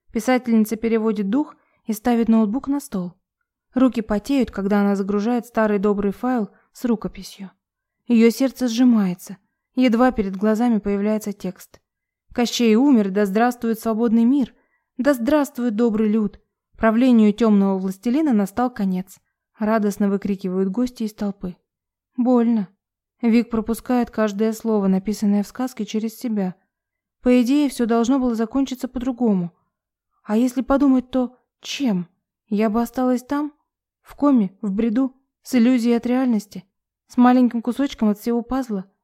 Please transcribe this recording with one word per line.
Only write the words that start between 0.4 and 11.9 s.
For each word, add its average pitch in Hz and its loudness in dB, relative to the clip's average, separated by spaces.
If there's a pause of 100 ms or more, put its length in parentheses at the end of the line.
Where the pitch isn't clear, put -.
переводит 214 -2
дух 285 -2 (300)
и 220 -4
ставит 233 0
ноутбук 220 0
на 277 -2
стол. 180 -8 (600)
Руки 254 2
потеют, 220 -2
когда 202 0
она 202 2
загружает 202 -2
старый 214 0
добрый 202 0
файл 247 -4 (240)
с - -10
рукописью. 196 -6 (560)
Её 233 6
сердце 254 -2
сжимается, 220 0 (380)
едва 254 2
перед 196 -4
глазами 214 0
появляется 208 -4
текст. - -14 (520)